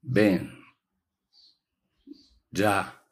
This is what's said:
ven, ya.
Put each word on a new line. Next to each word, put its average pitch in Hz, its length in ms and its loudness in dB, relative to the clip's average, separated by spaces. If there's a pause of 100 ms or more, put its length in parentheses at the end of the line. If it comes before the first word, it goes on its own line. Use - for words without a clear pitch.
ven, 104 500 0 (2000)
ya. 98 440 -2 (160)